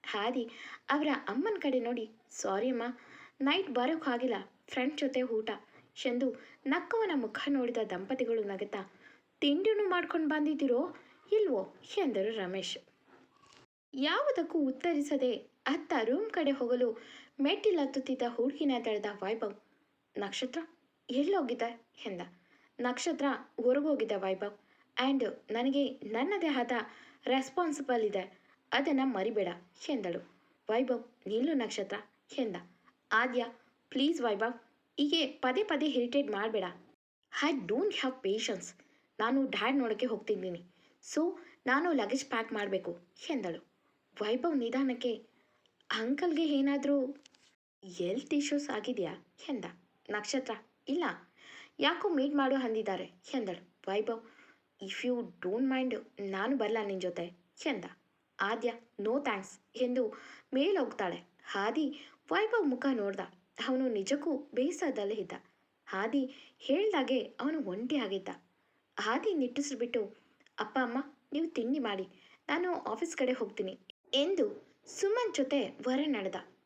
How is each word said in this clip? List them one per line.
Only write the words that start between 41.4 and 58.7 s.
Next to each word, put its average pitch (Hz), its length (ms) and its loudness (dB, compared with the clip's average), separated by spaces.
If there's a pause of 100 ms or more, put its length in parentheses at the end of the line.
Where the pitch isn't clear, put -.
ನಾನು 302 260 4
ಲಗೇಜ್ 254 340 0
ಪ್ಯಾಕ್ 226 260 -2
ಮಾಡ್ಬೇಕು" 196 400 -2 (380)
ಎಂದಳು. 190 300 -2 (560)
ವೈಭವ್ 247 400 0
ನಿಧಾನಕ್ಕೆ, 247 560 0 (800)
"ಅಂಕಲ್ಗೆ 285 580 0
ಏನಾದ್ರೂ?" 277 480 2 (1040)
"ಎಲ್ತ್ 202 340 -2
ಇಶ್ಯೂಸ್ 294 360 0
ಆಗಿದ್ಯಾ?" 214 440 -2 (340)
ಎಂದ. 220 160 -4 (460)
ನಕ್ಷತ್ರ, 220 440 -2 (340)
"ಇಲ್ಲ, 311 160 0 (760)
ಯಾಕೋ 339 300 2
ಮೀಟ್ 285 260 2
ಮಾಡು 269 220 4
ಅಂದಿದ್ದಾರೆ" 220 480 0 (300)
ಎಂದಳು. 196 340 -4 (200)
ವೈಭವ್, 214 340 -2 (640)
"If 190 220 -6
you 240 260 -2 (140)
don't 233 220 2
mind, 254 360 0 (160)
ನಾನು 202 360 0
ಬರ್ಲಾ 214 280 0
ನಿನ್ 196 160 -2
ಜೊತೆ?" 175 240 -2 (420)
ಎಂದ. 214 180 -2 (560)
ಆದ್ಯ, 226 340 0 (260)